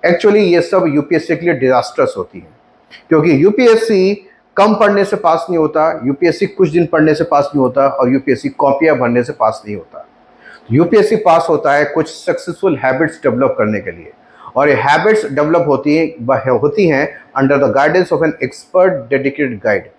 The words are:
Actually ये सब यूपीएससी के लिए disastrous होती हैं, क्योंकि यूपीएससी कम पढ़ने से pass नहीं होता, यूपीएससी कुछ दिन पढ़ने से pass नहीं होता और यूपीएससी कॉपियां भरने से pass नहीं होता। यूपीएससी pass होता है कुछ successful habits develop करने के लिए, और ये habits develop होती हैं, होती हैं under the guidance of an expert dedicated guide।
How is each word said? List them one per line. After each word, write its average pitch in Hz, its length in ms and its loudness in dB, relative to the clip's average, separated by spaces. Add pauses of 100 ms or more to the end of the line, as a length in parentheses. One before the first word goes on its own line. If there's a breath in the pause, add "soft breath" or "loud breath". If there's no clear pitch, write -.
Actually 202 400 2
ये 175 180 2
सब 175 260 0
यूपीएससी 151 480 -2
के 165 100 -8
लिए 170 100 0
disastrous 131 640 0
होती 92 220 -10
हैं, - 100 -20 (600 loud breath)
क्योंकि 151 340 2
यूपीएससी 214 840 2 (300 soft breath)
कम 208 180 2
पढ़ने 202 300 2
से 196 120 -4
pass 165 320 0
नहीं 175 100 -2
होता, 156 300 0 (160)
यूपीएससी 160 420 0
कुछ 175 220 0
दिन 165 180 0
पढ़ने 156 280 2
से 160 100 -2
pass 143 300 0
नहीं 135 80 2
होता 131 240 0
और 127 240 0
यूपीएससी 135 400 -2
कॉपियां 139 460 0
भरने 123 260 0
से 117 100 -8
pass - 320 -2
नहीं 104 100 -10
होता। - 320 -18 (640 loud breath)
यूपीएससी 170 460 2
pass 165 320 2
होता 143 240 0
है 147 120 2
कुछ 160 240 -4
successful - 680 -4
habits 135 460 -2
develop 127 340 0
करने 107 220 -2
के 90 120 -10
लिए, 85 200 -18 (440 loud breath)
और 143 140 2
ये 139 80 2
habits 160 500 0
develop 151 400 0
होती 147 280 0
हैं, 131 560 -2
होती 147 360 0
हैं 147 200 0 (320 loud breath)
under 135 180 2
the 139 120 2
guidance 156 420 0
of 147 120 -2
an 104 80 -2 (120)
expert 185 520 -2 (140)
dedicated 139 520 -4
guide। 104 380 -2